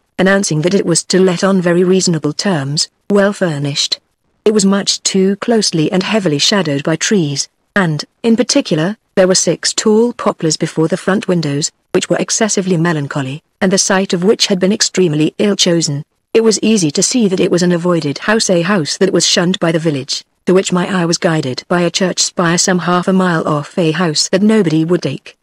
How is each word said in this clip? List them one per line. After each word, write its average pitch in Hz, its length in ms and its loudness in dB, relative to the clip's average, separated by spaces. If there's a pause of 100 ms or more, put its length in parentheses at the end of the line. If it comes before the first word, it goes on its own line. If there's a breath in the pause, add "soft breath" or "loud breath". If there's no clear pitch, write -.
(180)
announcing 190 440 2
that 185 120 2
it 196 120 0
was 165 180 0
to 185 160 2
let 185 220 2
on 190 180 2
very 175 220 2
reasonable 175 500 0
terms, 151 580 -4 (180)
well 202 240 2
furnished. 143 680 -4 (440)
It 214 80 2
was 208 140 4
much 196 360 0
too 196 340 2
closely 190 540 0
and 185 120 0
heavily 190 360 -2
shadowed 151 440 0
by 160 140 -2
trees, 156 520 -2 (260)
and, 160 300 0 (180)
in 226 140 2
particular, 202 600 0 (180)
there 185 140 4
were 185 60 2
six - 380 -2
tall 226 400 2
poplars 175 440 -2
before 160 320 -2
the 180 80 -2
front 196 320 -2
windows, 151 420 -2 (220)
which - 180 -2
were 165 80 2
excessively 185 580 -2
melancholy, 151 680 -4 (180)
and 190 120 2
the 190 60 2
site 190 340 0
of 180 120 -2
which 233 240 2
had 190 120 0
been 190 120 2
extremely 156 680 0
ill 208 180 0
chosen. 160 480 0 (300)
It 226 80 4
was 226 200 2
easy 208 280 2
to 190 120 -2
see 233 260 0
that 185 120 0
it 180 100 0
was 180 120 2
an 180 100 2
avoided 165 460 0
house, 220 320 0
a 170 120 2
house 175 360 -2
that 190 140 2
was 175 140 0
shunned 185 320 0
by 165 140 0
the 170 60 0
village, 147 460 -4 (220)
to 185 60 2
which 190 200 2
my 180 140 0
eye 185 200 0
was 170 120 -2
guided 156 500 -2
by 175 140 2
a 170 80 0
church - 300 -4
spire 170 380 0
some 180 220 0
half 175 280 0
a 190 40 2
mile 180 340 0
off, 147 320 -4
a 165 140 2
house 160 380 -2
that 190 120 2
nobody 180 420 2
would 165 180 0
take. - 400 -10